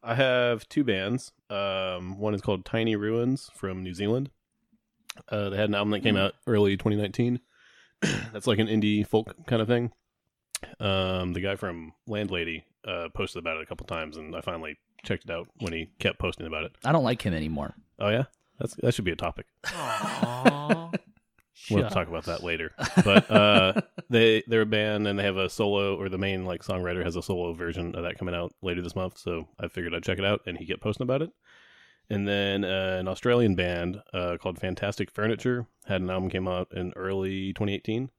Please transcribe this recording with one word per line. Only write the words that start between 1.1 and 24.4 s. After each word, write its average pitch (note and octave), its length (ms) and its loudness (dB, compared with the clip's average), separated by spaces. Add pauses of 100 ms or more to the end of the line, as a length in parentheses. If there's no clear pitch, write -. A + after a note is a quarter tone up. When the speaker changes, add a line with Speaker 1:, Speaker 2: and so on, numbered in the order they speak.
Speaker 1:
Um, F#2+ 640 -2
one G#2 160 0
is G2 80 -2
called F#2+ 240 -2
Tiny A2+ 300 0
Ruins A#2 580 0
from F#2 300 -6
New F2+ 100 -6
Zealand. A2 380 0 (1000)
Uh, G#2 200 -2
they G2 80 -4
had G#2+ 120 4
an G#2 60 2
album G#2 160 2
that G#2 100 0
came G#2+ 140 4
Speaker 2:
Hmm. F#2+ 60 4
Speaker 1:
out G2 120 2 (140)
early G#2 280 6
twenty G#2 220 2
nineteen. A#2+ 420 0 (360)
<clears throat> - 260 -14 (320)
That's G#2+ 140 -4
like A2 120 4
an A2 80 4
indie G#2+ 400 4
folk A2 280 2 (100)
kind A2+ 160 2
of G#2+ 60 0
thing. A#2+ 240 2 (880)
Um, F#2 540 0
the F2 80 -4
guy G2 140 -2
from E2+ 380 -8 (140)
Landlady, F2+ 580 -4 (200)
uh, E2+ 280 -6
posted - 260 -4
about E2 180 -4
it D#2 60 -6
a - 40 -10
couple - 180 -12
times, D#2+ 320 -6
and D#2+ 180 -12
I D#2+ 60 -8
finally D#2+ 360 -8 (260)
checked - 220 -6
it - 60 -8
out E2+ 160 -6 (120)
when F2 140 -4
he D#2+ 260 -6
kept - 200 0
posting E2+ 280 -4
about D#2+ 180 -4
it. E2+ 60 -10 (120)
Speaker 2:
I B2+ 80 2
don't D#3 120 4
like A#2+ 180 0
him G2 120 0
anymore. D#2 420 -4 (240)
Speaker 1:
Oh, G2+ 100 2
yeah? A2+ 140 2 (360)
That's, - 220 -6
that A#2+ 140 4
should G#2 100 -2
be F2 60 0
a D#2+ 40 -2
topic. - 300 -6 (260)
Speaker 3:
Aw. D3 1160 0 (800)
Speaker 1:
We'll G#2+ 140 0
Speaker 3:
Shucks. G#2 100 -4
Speaker 1:
talk F2+ 140 -2
about E2 180 -8
that E2+ 180 -6
later. E2 280 -4 (320)
But, G2+ 260 8
uh, G#2 520 6 (120)
<laughs> - 160 -14
they, A2+ 380 6